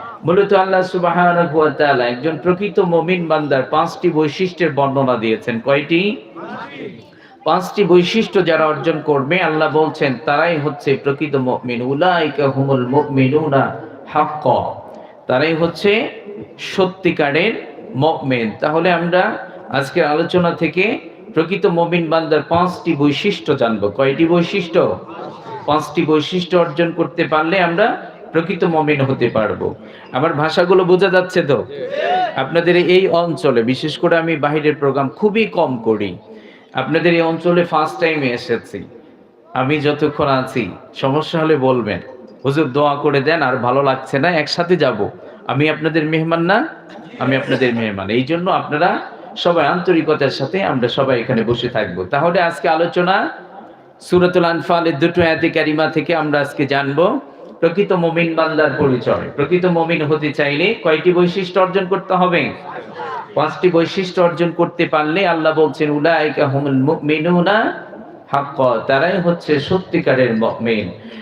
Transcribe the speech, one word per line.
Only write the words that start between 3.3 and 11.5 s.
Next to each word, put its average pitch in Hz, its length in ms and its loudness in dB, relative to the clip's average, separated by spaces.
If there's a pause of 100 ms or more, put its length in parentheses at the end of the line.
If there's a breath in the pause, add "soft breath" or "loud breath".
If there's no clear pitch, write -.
পাঁচটি 165 460 -2
বৈশিষ্ট্যের 156 640 0
বর্ণনা 135 460 0
দিয়েছেন। 110 420 -2
কয়টি? 151 580 0 (1300 loud breath)
পাঁচটি 180 400 0
বৈশিষ্ট্য 180 640 4
যারা 160 200 2
অর্জন 151 400 0
করবে, 147 360 2
আল্লাহ 156 280 0
বলছেন, 151 440 0 (120)
তারাই 156 320 2
হচ্ছে 143 460 -2
প্রকৃত 139 320 -2
মুমিন। 123 460 -2